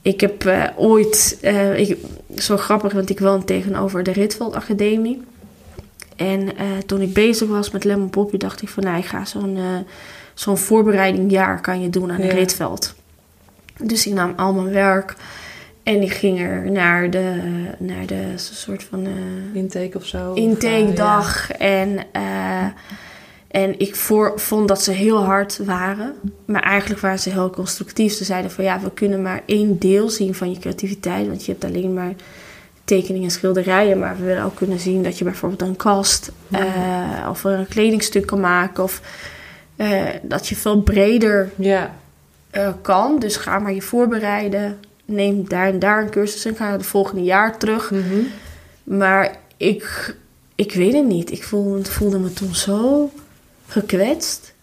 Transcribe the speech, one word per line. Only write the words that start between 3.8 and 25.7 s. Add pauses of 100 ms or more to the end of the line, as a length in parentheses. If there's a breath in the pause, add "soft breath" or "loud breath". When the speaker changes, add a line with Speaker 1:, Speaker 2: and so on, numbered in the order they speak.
Speaker 1:
de
Rietveld
Academie. (920 loud breath)
En,
eh, (200)
toen
ik
bezig
was
met
Lemon
Poppy,
dacht
ik
van,
"Nou,
ik
ga
zo'n,
eh, (680 loud breath)
zo'n
voorbereidingjaar
kan
je
doen
aan
de
Speaker 2:
Ja.
Speaker 1:
Rietveld." (920)
Dus
ik
nam
al
mijn
werk (680 loud breath)
en
ik
ging
er
naar
de, (440)
naar
de (120)
soort
van,
eh,
Speaker 2:
Intake
of
zo,
of,
Speaker 1:
intakedag.
Speaker 2:
eh,
ja. (160)
Speaker 1:
En, (120)
eh, (920 loud breath)
en
ik
voor-,
vond
dat
ze
heel
hard
waren. (320)